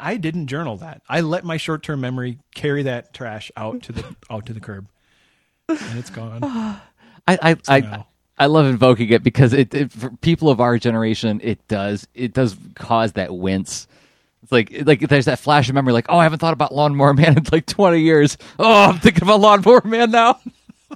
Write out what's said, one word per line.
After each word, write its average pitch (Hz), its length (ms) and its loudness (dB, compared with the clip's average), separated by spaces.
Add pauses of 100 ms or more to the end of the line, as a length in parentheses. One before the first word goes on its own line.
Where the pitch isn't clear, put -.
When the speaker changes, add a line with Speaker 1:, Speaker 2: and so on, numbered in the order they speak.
Speaker 1:
I 180 160 -8
didn't 160 300 -6
journal 135 320 -8
that. 160 280 -20
I 160 140 -2
let 170 240 -4
my 165 100 -8
short-term 151 460 -8
memory 123 380 -8 (140)
carry 143 300 -4
that 123 300 -10
trash 110 420 -16
out 113 280 -12
to 120 100 -16
the, 117 100 -12 (200)
<laughs> - 60 -20
out 110 180 -12
to 117 60 -14
the 110 60 -14
curb, 101 300 -16 (800)
and 208 300 -8
it's 120 100 -16
gone. 113 340 -14
Speaker 2:
<sighs> - 0 -
I, 220 380 -8 (460)
I, 165 260 0
Speaker 1:
So 139 200 -2
Speaker 2:
I, 135 60 4
Speaker 1:
now 107 280 -8 (300)
Speaker 2:
I 139 100 2
love 151 180 4
invoking 120 420 2
it 113 160 2
because 123 300 4
it, 135 200 0
it, 143 200 -6
for 113 160 -12
people 160 400 0
of 120 100 2
our 120 180 0
generation, 113 640 -2
it 110 280 -6
does, 101 440 -6
it 120 200 -8
does 123 240 -2 (180)
cause 113 380 -2
that 92 200 -8
wince. 92 540 -6 (560)
It's - 80 -20
like, 123 340 -2
like, 135 140 4
there's 139 260 0
that 135 140 -2
flash 147 300 0
of 131 40 -4
memory, 135 180 0
like, 117 160 0
"Oh, 170 120 2
I 165 40 6
haven't 160 140 0
thought 165 160 -2
about 143 180 -4
Lawnmower 139 440 2
Man 151 200 4
in, 160 160 2
like, 160 140 0
twenty 170 360 2
years. 156 360 2 (220)
Oh, 208 320 6
I'm 180 80 -6
thinking 175 240 4
about 202 160 4
Lawnmower 208 440 6
Man 226 280 0
now." 233 280 2 (560)